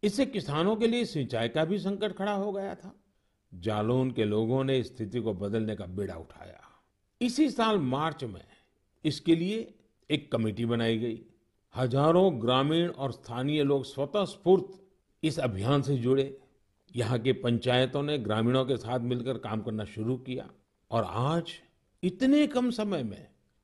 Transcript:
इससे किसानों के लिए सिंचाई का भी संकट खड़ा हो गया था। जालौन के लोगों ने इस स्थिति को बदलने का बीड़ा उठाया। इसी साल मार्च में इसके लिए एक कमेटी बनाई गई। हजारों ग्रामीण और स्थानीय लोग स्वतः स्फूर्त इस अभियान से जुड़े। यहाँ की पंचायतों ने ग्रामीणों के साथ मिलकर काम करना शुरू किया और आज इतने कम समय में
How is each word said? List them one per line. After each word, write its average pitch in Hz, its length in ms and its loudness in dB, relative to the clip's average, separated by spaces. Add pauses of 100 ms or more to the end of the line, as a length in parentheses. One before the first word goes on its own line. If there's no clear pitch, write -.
इससे 208 220 2
किसानों 175 500 0
के 226 120 2
लिए 233 180 2
सिंचाई 120 440 -2
का 156 160 0
भी 190 140 -2
संकट 196 340 -4
खड़ा 202 200 -4
हो 202 180 -2
गया 190 240 -6
था। 190 200 -20 (580)
जालौन 110 580 0
के 113 140 0
लोगों 113 380 2
ने 135 160 2
इस - 160 -6
स्थिति 113 240 -6
को 110 140 -2
बदलने 104 420 -2
का 98 100 -12
बीड़ा 92 300 -6
उठाया। 82 460 -18 (600)
इसी 247 300 2
साल 220 260 2
मार्च 143 460 -2
में 101 240 -10 (580)
इसके 160 300 4
लिए 202 440 -4 (320)
एक - 200 -2
कमेटी 110 340 0
बनाई 117 320 0
गई। 113 280 -6 (500)
हजारों 143 640 4
ग्रामीण 139 480 2
और 135 220 -6
स्थानीय 139 520 -2
लोग 139 220 2
स्वतः 160 400 -2
स्फूर्त - 600 2 (360)
इस 151 160 0
अभियान 123 420 2
से 135 160 0
जुड़े। 135 440 0 (540)
यहाँ 120 240 0
की 123 120 2
पंचायतों 127 720 2
ने 147 140 0
ग्रामीणों 117 480 2
के 123 120 0
साथ 117 220 -4
मिलकर 123 380 -2
काम 110 240 -4
करना 107 240 -4
शुरू 110 320 -4
किया 127 320 -10 (420)
और 117 120 0
आज 127 480 -2 (520)
इतने 262 440 4
कम 247 240 0
समय 202 320 -2
में 104 240 -10 (360)